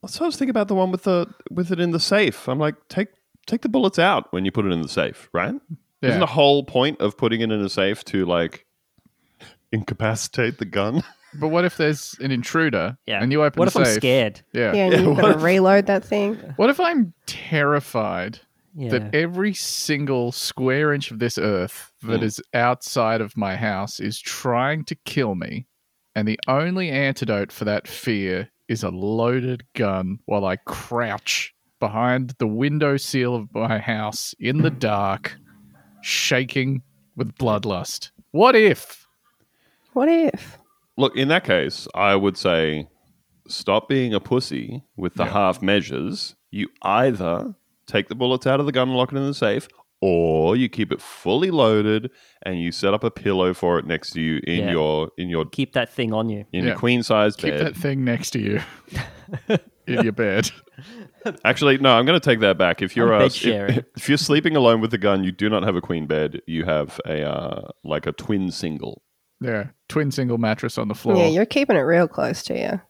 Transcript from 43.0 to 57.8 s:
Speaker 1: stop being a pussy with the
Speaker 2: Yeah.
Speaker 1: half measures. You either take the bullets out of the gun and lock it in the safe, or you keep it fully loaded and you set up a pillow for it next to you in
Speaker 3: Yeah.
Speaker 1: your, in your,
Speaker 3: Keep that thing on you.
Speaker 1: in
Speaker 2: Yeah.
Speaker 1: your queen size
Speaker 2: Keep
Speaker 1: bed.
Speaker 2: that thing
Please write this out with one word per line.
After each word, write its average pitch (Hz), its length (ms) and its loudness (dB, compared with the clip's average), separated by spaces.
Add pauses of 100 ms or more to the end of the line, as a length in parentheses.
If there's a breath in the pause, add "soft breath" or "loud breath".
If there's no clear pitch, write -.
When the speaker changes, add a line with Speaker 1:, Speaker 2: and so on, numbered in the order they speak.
Speaker 1:
stop - 400 -2
being 127 240 0
a 101 80 0
pussy 123 640 -4 (100)
with 90 200 -6
the 90 100 -2
Speaker 2:
Yeah. 85 80 -6
Speaker 1:
half 98 280 2
measures. 95 760 -2 (140)
You 101 180 -6 (140)
either 107 720 0 (300)
take 104 220 -2
the 107 80 -10
bullets 127 320 -2
out 135 140 2
of 147 40 0
the 147 60 -4
gun 127 160 0
and 131 100 -2
lock 127 140 0
it 139 60 -4
in 135 100 -2
the 143 60 -4
safe, 113 340 -2 (320 soft breath)
or 85 560 2
you 123 140 0
keep - 240 -4
it - 80 -8
fully 143 500 -2
loaded 110 600 2 (340 soft breath)
and 90 160 -4
you 85 100 -2
set 98 220 0
up 104 100 -2
a 113 80 0
pillow 92 420 0
for 87 240 0
it 76 80 -2
next 80 260 -6
to 82 100 -6
you 80 260 0
in 87 200 0
Speaker 3:
Yeah. 90 40 -2
Speaker 1:
your, 78 460 0
in 90 100 -6
your, 82 160 -2
Speaker 3:
Keep 127 300 -6
that 120 180 -2
thing 113 220 -4
on 110 160 -2
you. 104 240 -8
Speaker 1:
in 90 100 -2
Speaker 2:
Yeah. 123 60 0
Speaker 1:
your 110 100 -2
queen 120 240 2
size 104 320 2
Speaker 2:
Keep - 200 -4
Speaker 1:
bed. 151 100 0
Speaker 2:
that - 100 -6
thing 135 300 -2